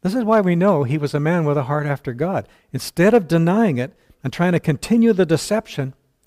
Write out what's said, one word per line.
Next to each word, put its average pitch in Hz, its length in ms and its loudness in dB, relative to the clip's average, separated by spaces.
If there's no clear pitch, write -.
this 190 120 -4
is 254 80 -2
why 220 180 2
we 180 140 2
know 170 300 2
he 135 140 -2
was 147 160 -4
a 143 60 -2
man 165 240 0
with 147 140 0
a 135 60 -2
heart 147 200 -4
after 139 280 -6
God. 143 360 -6
Instead 175 400 0
of 220 140 2
denying 170 520 2
it 123 140 -6
and 131 100 -6
trying 180 200 0
to 165 80 0
continue 226 520 2
the 185 140 2
deception, 147 680 -4